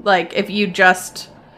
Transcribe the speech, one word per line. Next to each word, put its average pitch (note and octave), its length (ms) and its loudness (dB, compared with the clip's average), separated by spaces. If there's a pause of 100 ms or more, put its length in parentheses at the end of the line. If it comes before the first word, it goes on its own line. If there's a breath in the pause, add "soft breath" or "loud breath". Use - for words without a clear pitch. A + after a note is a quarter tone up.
like, F#3+ 320 0
if - 160 -2
you G3+ 180 -2
just F#3 600 0 (280 loud breath)